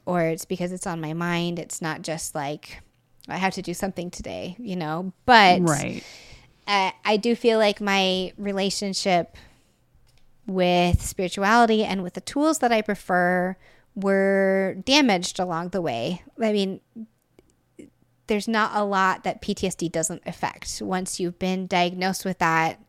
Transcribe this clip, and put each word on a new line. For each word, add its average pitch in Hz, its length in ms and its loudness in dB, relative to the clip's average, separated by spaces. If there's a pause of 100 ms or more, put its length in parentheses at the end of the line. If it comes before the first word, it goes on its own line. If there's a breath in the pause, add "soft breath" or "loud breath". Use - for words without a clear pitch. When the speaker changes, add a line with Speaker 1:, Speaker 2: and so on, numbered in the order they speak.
Speaker 1:
or 175 160 0
it's 160 240 -2
because 180 260 -6
it's 185 140 -8
on 170 160 -6
my 156 100 -6
mind. 170 460 -2
It's - 240 -10
not 156 200 -6
just 156 320 -8
like, 151 480 -8 (460)
"I - 80 -8
have 185 180 -2
to 185 80 -8
do 175 120 -6
something 180 360 -6
today," 92 480 -10
you 220 160 -10
know? 170 380 -6 (140)
But 196 360 10
Speaker 2:
Right. 147 400 0 (640 loud breath)
Speaker 1:
uh, 196 240 0 (140)
I 214 140 2
do 233 180 0
feel 226 220 4
like 208 220 2
my 190 560 0
relationship 196 1000 -2 (1080 soft breath)
with 180 580 2
spirituality 214 800 2
and 190 180 -4
with 180 120 -10
the 180 60 -12
tools 302 380 0
that 233 140 2
I 220 100 2
prefer 180 720 0 (380 soft breath)
were 196 880 2
damaged 247 540 4
along 180 320 -4
the 196 120 -4
way. 143 400 -4 (200)
I 220 100 2
mean, 196 280 0 (1500)
there's 208 220 -2
not 220 260 0
a 208 100 0
lot 190 400 0
that - 160 -4
P 208 140 -4
T - 140 -4
S - 80 -8
D 165 120 -4
doesn't 165 380 -4
affect - 560 -8
once 185 380 -4
you've 175 180 -4
been 185 300 -2
diagnosed 180 560 0
with 185 140 -4
that. 160 500 0